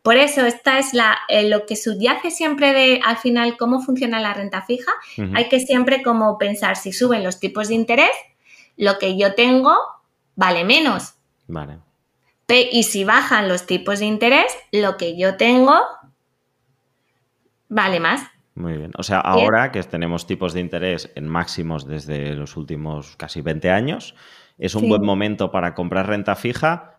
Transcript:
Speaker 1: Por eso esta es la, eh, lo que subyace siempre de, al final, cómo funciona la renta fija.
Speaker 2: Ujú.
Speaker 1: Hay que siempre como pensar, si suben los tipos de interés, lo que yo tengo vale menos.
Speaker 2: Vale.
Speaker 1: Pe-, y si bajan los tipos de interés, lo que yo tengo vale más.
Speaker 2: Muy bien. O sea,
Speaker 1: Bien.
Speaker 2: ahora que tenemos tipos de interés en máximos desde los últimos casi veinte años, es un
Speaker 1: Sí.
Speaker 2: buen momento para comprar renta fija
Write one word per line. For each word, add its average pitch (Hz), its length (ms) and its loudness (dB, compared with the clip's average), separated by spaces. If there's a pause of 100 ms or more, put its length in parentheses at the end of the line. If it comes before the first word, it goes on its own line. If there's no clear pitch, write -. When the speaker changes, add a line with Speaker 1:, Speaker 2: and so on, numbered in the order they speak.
Speaker 1:
Por 226 160 6
eso 277 300 4
esta 262 320 0
es 269 160 -4
la, 220 240 2 (100)
eh, 214 200 2
lo 208 180 0
que 226 80 -6
subyace 220 560 -2
siempre 294 420 0
de, 262 320 4
al 233 120 2
final, 240 400 0
cómo 247 240 0
funciona 254 400 -2
la 208 120 -2
renta 196 300 -6
fija. 247 300 -4 (260)
Speaker 2:
Ujú. 104 160 -4
Speaker 1:
Hay 240 140 0
que 262 100 4
siempre 254 460 2
como 220 340 2
pensar, 202 380 -2
si 190 160 -8
suben 233 320 0
los 185 160 -6
tipos 208 280 -4
de 226 60 -2
interés, 240 380 2 (640)
lo 196 240 2
que 190 180 -2
yo 196 160 2
tengo 254 420 4 (600)
vale 180 260 2
menos. 240 520 0 (340)
Speaker 2:
Vale. 76 300 -12 (680)
Speaker 1:
Pe-, 247 240 2
y 233 140 2
si 196 180 -4
bajan 220 460 2
los 180 180 -2
tipos 185 320 -2
de 208 80 -2
interés, 240 500 2 (140)
lo 202 280 0
que 170 200 -6
yo 190 180 0
tengo 254 380 4 (1900)
vale 190 320 0
más. 208 220 0 (320)
Speaker 2:
Muy 85 220 -6
bien. 78 200 -10
O - 60 -10
sea, 95 200 0
Speaker 1:
Bien. 95 220 4
Speaker 2:
ahora 113 280 2
que 101 120 -4
tenemos 85 420 -4
tipos 90 260 -4
de 90 80 -4
interés 87 540 -6
en 76 140 -10
máximos 82 580 -4
desde 73 480 -8
los 73 220 -10
últimos 76 600 -10
casi 80 240 -12
veinte 78 300 -2
años, 131 440 -2 (440)
es - 160 -6
un 107 80 0
Speaker 1:
Sí. 117 60 0
Speaker 2:
buen 104 140 4
momento 101 500 -2
para 87 220 -2
comprar 92 340 -4
renta 101 260 -2
fija 156 640 -4